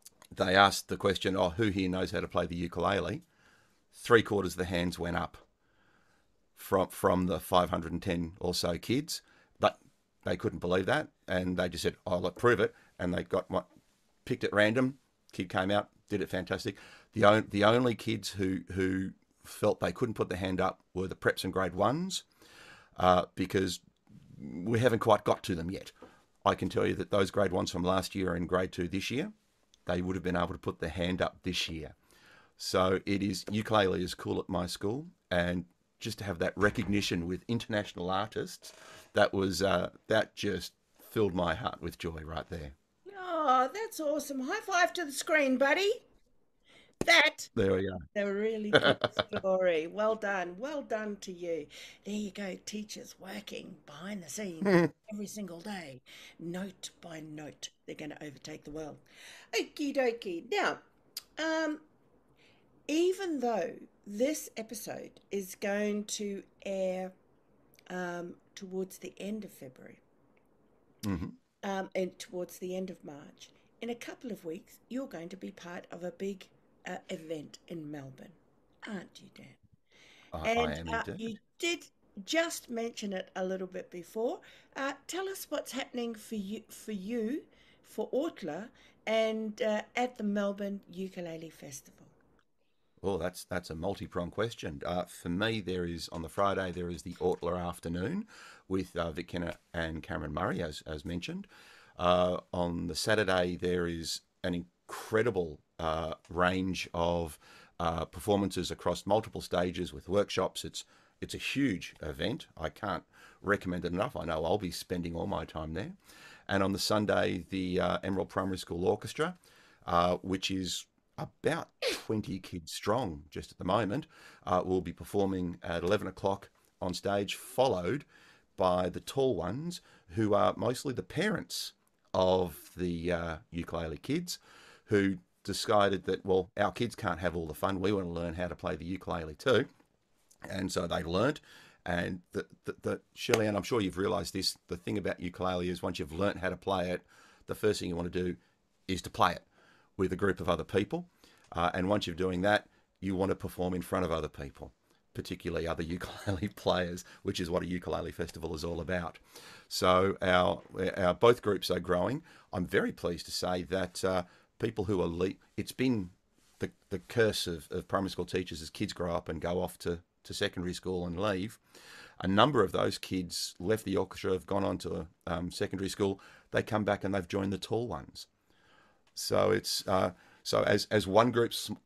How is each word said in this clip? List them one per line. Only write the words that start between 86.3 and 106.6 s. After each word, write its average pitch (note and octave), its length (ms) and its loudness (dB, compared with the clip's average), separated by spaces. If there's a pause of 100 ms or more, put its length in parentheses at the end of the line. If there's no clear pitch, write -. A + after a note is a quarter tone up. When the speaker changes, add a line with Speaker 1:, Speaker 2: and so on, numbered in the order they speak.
Speaker 2:
you, G#3 320 -6
for - 240 -12
you, A3+ 500 -4 (400)
for - 280 -8
Ortler, A3+ 580 -4 (380)
and, A3 560 0
uh, G#3+ 200 0 (120)
at B3 240 -2
the G#3+ 60 -4
Melbourne G3+ 560 -2 (120)
Ukulele E3+ 580 -8
Festival. - 560 -18 (960)
Speaker 1:
Oh, F#2+ 160 0
that's, F2 260 -6
that's - 260 -6
a E2 40 -6
multi-pronged F2 580 -6
question. G2+ 520 -6
Uh, F2 200 -2
for - 240 -10
me, G#2+ 320 0
there F2+ 240 -2
is, E2+ 240 -6
on E2 140 -8
the D#2+ 60 -8
Friday, F#2+ 440 0
there F2 180 -4
is E2+ 120 -8
the F2 120 -12
Ortler F2 460 0
Afternoon F2 680 -4 (420)
with, F#2 280 -2
uh, E2+ 160 0
Vic F2 160 -8
Kenner E2+ 260 -4 (180)
and D#2+ 300 -2
Cameron D2+ 300 -6
Murray, F#2 280 -2
as, D#2 260 -6
as D#2 180 -8
mentioned. D#3+ 420 -6 (520)
Uh, F2+ 400 4 (140)
on F2 360 0
the D#2+ 80 -4
Saturday, F#2 580 4
there F2 320 0
is E2 360 -6 (200)
an F2+ 120 -2
incredible, F2 1040 -2 (180)
uh, D#2+ 360 0 (140)
range F2+ 640 2